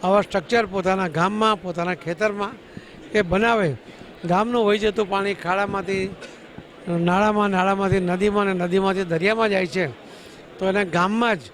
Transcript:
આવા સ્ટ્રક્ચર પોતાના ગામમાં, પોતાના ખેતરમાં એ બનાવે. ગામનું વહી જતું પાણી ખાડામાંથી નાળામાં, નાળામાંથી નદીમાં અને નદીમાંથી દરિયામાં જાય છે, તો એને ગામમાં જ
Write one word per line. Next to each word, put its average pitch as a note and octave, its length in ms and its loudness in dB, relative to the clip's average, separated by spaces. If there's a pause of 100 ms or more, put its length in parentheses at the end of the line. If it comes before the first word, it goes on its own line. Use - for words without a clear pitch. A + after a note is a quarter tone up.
આવા F#3+ 180 4
સ્ટ્રક્ચર G#3 460 0
પોતાના F#3 420 0
ગામમાં, G#3 480 2
પોતાના F3 380 -4
ખેતરમાં G3+ 580 -4 (600)
એ G#3+ 100 4
બનાવે. G3 460 2 (540)
ગામનું A3 420 2
વહી G#3 180 4
જતું G#3+ 260 0
પાણી G3 260 0
ખાડામાંથી G3 680 -2 (1000)
નાળામાં, G3+ 460 2
નાળામાંથી G3 540 2
નદીમાં G3+ 420 0
અને F#3 180 0
નદીમાંથી F#3+ 460 0
દરિયામાં G#3 380 2
જાય F#3+ 180 0
છે, F3 180 -2 (680)
તો - 160 -6
એને G3+ 160 2
ગામમાં G3 520 2
જ C#3+ 40 -10 (120)